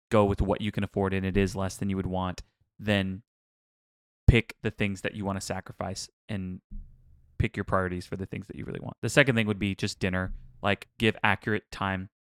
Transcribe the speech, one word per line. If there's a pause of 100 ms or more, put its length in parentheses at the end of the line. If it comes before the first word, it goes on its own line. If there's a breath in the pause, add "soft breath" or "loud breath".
(100)
go
with
what
you
can
afford
and
it
is
less
than
you
would
want, (360)
then (1040)
pick
the
things
that
you
wanna
sacrifice (200)
and (800)
pick
your
priorities
for
the
things
that
you
really
want.
The
second
thing
would
be
just
dinner. (300)
Like, (100)
give
accurate
time (220)